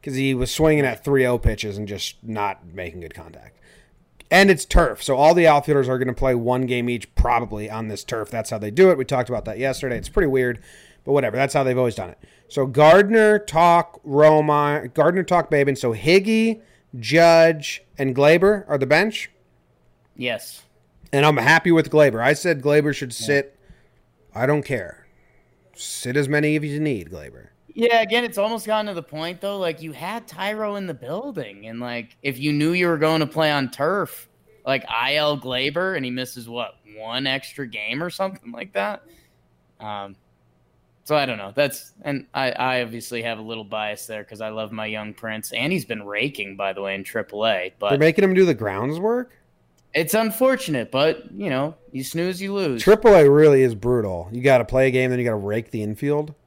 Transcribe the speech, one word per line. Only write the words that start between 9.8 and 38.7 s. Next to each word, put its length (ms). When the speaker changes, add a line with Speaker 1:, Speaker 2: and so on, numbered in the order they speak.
Speaker 1:
It's 120
pretty 180
weird, 320
but 80
whatever. 240
That's 160
how 100
they've 140
always 180
done 140
it. 80
So 180
Gardner, 720
Talk, 680
Romine, 920
Gardner, 280
Talk, 280
Babin. 240
So 180
Higgy, 680
Judge, 840
and 180
Gleyber 520
are 120
the 80
bench? 420
Speaker 2:
Yes. 480
Speaker 1:
And 140
I'm 100
happy 340
with 200
Gleyber. 320
I 100
said 280
Gleyber 320
should 260
Speaker 2:
Yeah. 60
Speaker 1:
sit. 340
I 140
don't 160
care. 420
Sit 420
as 100
many 280
as 80
you 160
need, 320
Gleyber. 360
Speaker 2:
Yeah, 260
again, 220
it's 160
almost 260
gotten 220
to 60
the 100
point, 380
though, 160
like, 240
you 120
had 340
Tyro 480
in 120
the 60
building, 760
and, 120
like, 440
if 140
you 140
knew 220
you 140
were 100
going 240
to 60
play 240
on 200
turf, 560
like, 240
I 260
L 240
Gleyber, 560
and 80
he 80
misses, 380
what, 260
one 300
extra 400
game 360
or 60
something 420
like 220